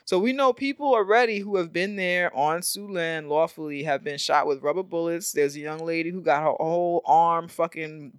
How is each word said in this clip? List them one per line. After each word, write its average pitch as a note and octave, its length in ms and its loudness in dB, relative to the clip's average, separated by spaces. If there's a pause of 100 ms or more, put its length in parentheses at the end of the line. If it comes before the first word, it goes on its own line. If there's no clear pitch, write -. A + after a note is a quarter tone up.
So F#3 140 0
we A3+ 160 2
know C4+ 180 2
people C#4 420 -2
already A3 460 4
who G3+ 160 4
have E3+ 160 0
been G3 240 -2
there F3+ 400 0
on D#3 260 0
Sioux G3+ 280 -6
land E3 380 -4
lawfully D3+ 560 -2
have C#3 200 -2
been C#3+ 140 -6
shot - 280 2
with C#3 160 -2
rubber D3 200 -2
bullets. E3+ 500 -4
There's C#3+ 240 0
a D3+ 40 -12
young D#3 200 -10
lady E3 300 -4
who F#3 100 -8
got D#3 220 2
her D#3 160 2
whole E3+ 480 0
arm E3 420 4
fucking D#3 720 -6